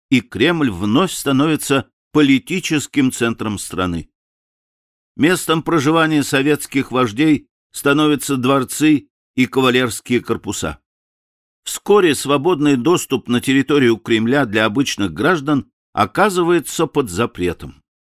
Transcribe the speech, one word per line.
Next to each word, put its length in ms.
и 100
Кремль 500
вновь 420
становится 800
политическим 1000
центром 480
страны. 500
Местом 480
проживания 580
советских 680
вождей – 560
становятся 640
дворцы 720
и 120
кавалерские 720
корпуса. 580
Вскоре 500
свободный 600
доступ 500
на 140
территорию 560
Кремля 500
для 180
обычных 480
граждан 600
оказывается 960
под 240
запретом. 720